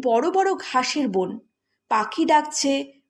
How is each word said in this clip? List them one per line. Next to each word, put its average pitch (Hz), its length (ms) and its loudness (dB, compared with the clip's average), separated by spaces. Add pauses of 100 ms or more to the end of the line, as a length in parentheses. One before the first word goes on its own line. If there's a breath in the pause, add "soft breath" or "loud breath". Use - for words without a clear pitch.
বড় 247 260 2
বড় 381 240 2
ঘাসের 262 540 -2
বন, 190 300 -2 (500)
পাখি 220 360 0
ডাকছে, 277 680 2 (180)